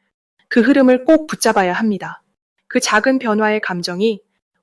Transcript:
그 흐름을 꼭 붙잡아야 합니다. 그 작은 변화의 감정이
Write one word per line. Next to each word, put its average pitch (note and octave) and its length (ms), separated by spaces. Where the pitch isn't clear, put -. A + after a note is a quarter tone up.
그 A#3+ 80
흐름을 B3+ 460
꼭 D#4+ 220
붙잡아야 G3 440
합니다. F#3 500
그 B3+ 100
작은 B3 400
변화의 G#3+ 420
감정이 F#3 600